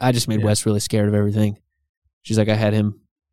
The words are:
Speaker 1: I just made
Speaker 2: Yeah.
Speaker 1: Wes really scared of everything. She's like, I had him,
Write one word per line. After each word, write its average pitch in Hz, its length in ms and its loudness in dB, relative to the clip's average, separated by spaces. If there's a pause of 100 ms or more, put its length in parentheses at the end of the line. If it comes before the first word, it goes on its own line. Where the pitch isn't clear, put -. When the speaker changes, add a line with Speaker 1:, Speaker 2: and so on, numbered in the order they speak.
Speaker 1:
I 127 100 2
just 120 160 0
made 110 140 -2
Speaker 2:
Yeah. 107 60 0
Speaker 1:
Wes 107 200 0
really 104 140 0
scared 104 280 -2
of 104 60 0
everything. 104 440 0 (640)
She's 110 160 -2
like, 107 100 2
I 107 80 2
had 107 160 0
him, 104 280 0 (320)